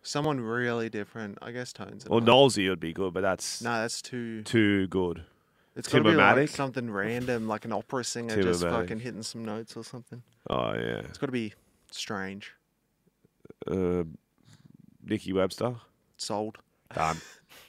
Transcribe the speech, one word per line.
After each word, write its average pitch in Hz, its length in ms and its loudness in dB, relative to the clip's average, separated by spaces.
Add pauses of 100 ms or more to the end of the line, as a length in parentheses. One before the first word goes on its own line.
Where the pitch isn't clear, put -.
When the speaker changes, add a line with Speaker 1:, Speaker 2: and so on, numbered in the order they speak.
Speaker 1:
Someone 147 380 -2
really 117 480 -2
different. 104 540 -10
I 117 100 -12
guess 123 200 -10
Tones 101 320 -14
and - 80 -2
Speaker 2:
Or 117 80 6
Speaker 1:
I. 117 40 2
Speaker 2:
Nolsey 113 440 8
would 90 120 0
be 82 120 -6
good, 92 200 -2
but 92 100 -2
that's - 400 -2
Speaker 1:
No, 120 100 -2
that's 117 300 -4
too 117 400 -10
Speaker 2:
too 101 460 4
good. 87 360 0 (500)
Speaker 1:
It's - 140 -10
gotta - 160 4
be, - 100 8
like, 104 220 8
Speaker 2:
Tim-o-matic? 147 120 4
Speaker 1:
something 127 420 -4
random, 113 580 -2
like 107 180 -4
an 113 60 -4
opera 113 300 -4
singer 117 320 -6
Speaker 2:
Tim-o-matic. 98 120 2
Speaker 1:
just 87 160 2
fucking 90 380 -2
hitting 113 220 -10
some 117 220 -10
notes 110 320 -10
or 117 80 -10
something. 120 380 -16 (260)
Speaker 2:
Oh, 58 240 -2
yeah. 57 280 -4
Speaker 1:
It's 58 180 -14
gotta 135 140 -4
be 113 200 -4 (380)
strange. 98 640 -8 (1160)
Speaker 2:
Uh, 87 340 2 (1000)
Nikki 104 280 -4
Webster? 95 440 0 (400)
Speaker 1:
Sold. 107 420 -6 (360)
Speaker 2:
Done. 80 320 0
<laughs> - 40 -20 (380)